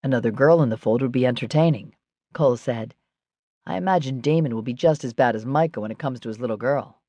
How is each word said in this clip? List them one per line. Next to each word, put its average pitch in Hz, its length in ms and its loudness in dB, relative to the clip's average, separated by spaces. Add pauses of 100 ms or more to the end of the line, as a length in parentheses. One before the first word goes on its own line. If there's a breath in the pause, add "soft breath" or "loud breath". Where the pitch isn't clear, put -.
"Another 123 260 0
girl 147 320 4
in 127 60 2
the 110 80 -2
fold 117 260 0
would 127 80 -2
be 127 160 0
entertaining," 127 720 0 (360)
Cole 131 240 2
said. 113 380 -6 (720)
"I 175 100 -6
imagine 175 440 0
Damon 147 340 2
will 113 80 -4
be 120 120 -6
just 156 280 2
as 120 100 -6
bad 120 220 2
as 110 100 -6
Micah 151 360 0
when 107 100 -6
it 110 80 -10
comes 131 220 -6
to 117 80 -10
his 107 120 -8
little 117 160 -4
girl." 120 520 -4